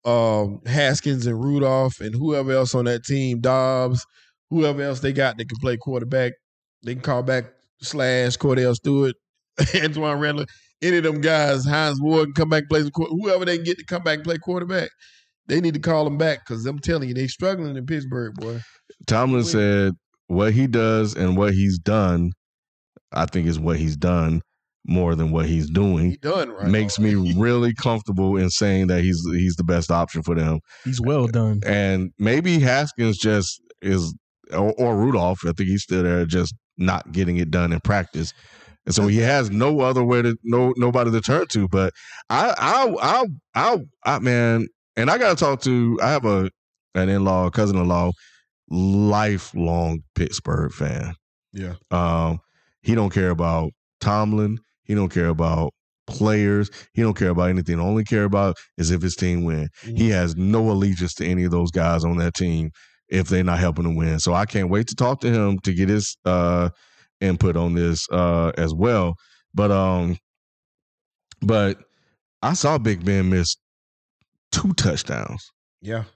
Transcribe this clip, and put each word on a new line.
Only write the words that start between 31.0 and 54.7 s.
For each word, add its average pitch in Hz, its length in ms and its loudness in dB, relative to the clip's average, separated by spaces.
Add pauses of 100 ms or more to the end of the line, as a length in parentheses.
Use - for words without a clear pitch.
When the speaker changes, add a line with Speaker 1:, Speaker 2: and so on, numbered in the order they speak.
Speaker 3:
well 127 260 0
done. 110 380 0
Speaker 2:
And 98 520 0
maybe 151 420 2
Haskins 127 580 2
just 104 420 0 (220)
is, 92 340 0 (380)
or, 101 240 0
or 120 180 2
Rudolph, 101 480 0
I 85 80 -2
think 92 180 -2
he's 98 140 0
still 90 200 -2
there, 87 220 2
just 85 300 -2 (220)
not 92 340 -2
getting 87 260 0
it 82 140 -2
done 87 220 0
in 85 80 -2
practice. 90 520 -2 (520)
And - 100 -2
so 104 120 2
he 104 100 2
has 123 320 2
no 131 320 0
other 127 220 2
way 120 180 2
to, 117 220 0
no, 123 340 0
nobody 123 340 2
to 113 100 0
turn 160 280 0
to. 101 180 0
But 95 260 0 (360)
I, 185 280 2
I, 233 440 0
I, 220 240 2 (300)
I, 196 220 2 (280)
I, 139 140 0
man, 117 480 2 (300)
and 120 120 0
I 202 80 2
gotta 208 200 2
talk 139 240 0
to, 120 400 2
I 113 80 2
have 139 160 0
a, 95 240 2 (460)
an 92 120 2
in-law, 95 440 2
cousin-in-law, 87 600 2 (800)
lifelong 92 1080 0 (160)
Pittsburgh 76 580 -4
fan. 73 400 -6 (400)
Speaker 1:
Yeah. 92 220 -10 (160)
Speaker 2:
Um, 85 480 0 (420)
he 113 140 0
don't 104 180 0
care 92 160 2
about 82 420 -2 (280)
Tomlin. 107 580 0 (260)